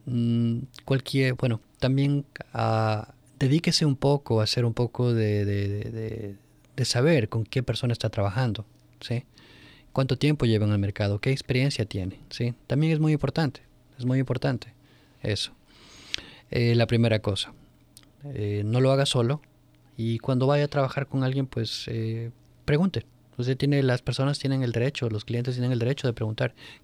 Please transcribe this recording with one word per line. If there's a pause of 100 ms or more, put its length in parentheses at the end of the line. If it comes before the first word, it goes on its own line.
mm, (260)
cualquier,
bueno, (180)
también, (280)
ah, (240)
dedíquese
un
poco
a
hacer
un
poco
de,
de,
de,
de, (400)
de
saber
con
qué
persona
está
trabajando, (340)
¿sí? (680)
Cuánto
tiempo
lleva
en
el
mercado,
qué
experiencia
tiene, (120)
¿sí? (120)
También
es
muy
importante, (380)
es
muy
importante (480)
eso. (1000)
Eh,
la
primera
cosa, (720)
eh,
no
lo
haga
solo (560)
y
cuando
vaya
a
trabajar
con
alguien,
pues,
eh, (320)
pregunte. (300)
Usted
tiene,
las
personas
tienen
el
derecho,
los
clientes
tienen
el
derecho
de
preguntar, (280)